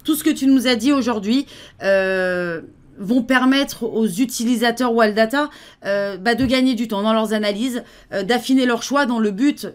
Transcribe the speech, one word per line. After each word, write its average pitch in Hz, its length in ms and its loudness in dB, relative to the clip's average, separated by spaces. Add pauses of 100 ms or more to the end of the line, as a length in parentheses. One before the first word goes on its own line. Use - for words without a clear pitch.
tout 311 100 0
ce 294 100 -6
que 320 60 2
tu 269 160 0
nous 262 220 4
as 254 80 2
dit 226 160 0
aujourd'hui, 240 560 0 (340)
euh, 185 800 0 (380)
vont 220 240 0
permettre 262 600 2
aux 226 220 -2
utilisateurs 233 880 0
Wall 220 220 2
Data, 247 340 0 (360)
euh, 202 320 -2
bah, 214 180 0
de 247 100 0
gagner 262 300 2
du 226 120 -4
temps 208 140 -4
dans 220 120 2
leurs 220 200 0
analyses, 214 500 -2 (300)
euh, 196 80 -4
d'affiner 247 460 2
leurs 233 160 -2
choix 277 240 0
dans 240 100 -2
le 214 140 0
but, 254 440 -2